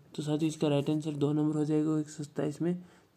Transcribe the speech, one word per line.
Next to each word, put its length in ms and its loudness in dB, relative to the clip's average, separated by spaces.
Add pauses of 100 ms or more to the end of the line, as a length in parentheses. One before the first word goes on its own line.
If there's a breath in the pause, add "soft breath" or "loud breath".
(160)
तो 80 -6
साथियों, 240 0
इसका 200 0
राइट 220 2
आंसर 220 0
दो 220 0
नंबर 220 2
हो 100 2
जाएगा, 340 2
एक 100 -4
सौ 140 -10
सत्ताईस 380 -4
में 220 0 (320 loud breath)